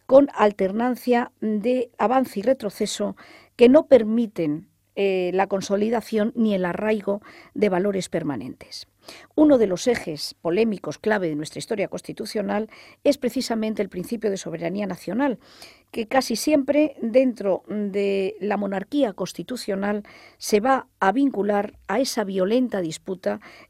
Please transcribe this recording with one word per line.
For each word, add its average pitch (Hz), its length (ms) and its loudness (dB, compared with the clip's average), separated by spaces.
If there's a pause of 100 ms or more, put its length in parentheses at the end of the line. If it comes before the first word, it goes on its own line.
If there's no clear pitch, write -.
con 277 300 8
alternancia 233 1040 0
de 220 560 -2
avance 247 440 0
y - 20 -6
retroceso 196 720 -2 (400)
que 240 140 8
no 302 160 6
permiten, 214 840 2 (280)
eh, 185 380 0
la 190 140 2
consolidación 208 880 -2
ni 220 180 2
el 180 100 0
arraigo 208 560 -2 (340)
de 202 140 2
valores 185 400 0
permanentes. 143 800 -6 (480)
Uno 302 240 6
de 220 80 4
los 185 220 -2
ejes 190 520 -4
polémicos 185 580 -2
clave 208 300 -2
de 151 60 -4
nuestra 151 240 -8
historia 202 300 -4
constitucional 202 840 -6 (320)
es 277 160 2
precisamente 220 640 -4
el 196 60 -6
principio 208 420 -6
de 196 60 -4
soberanía 175 500 -6
nacional, 202 540 -4 (500)
que 226 160 -8
casi 262 300 0
siempre 302 680 2
dentro 220 640 0
de 196 720 -2
la 202 160 -2
monarquía 202 560 -2
constitucional 202 920 -6 (340)
se - 220 0
va 262 260 0 (140)
a 196 100 2
vincular 208 680 0 (120)
a 196 100 -2
esa 247 240 -2
violenta 202 580 0
disputa 190 600 -6 (300)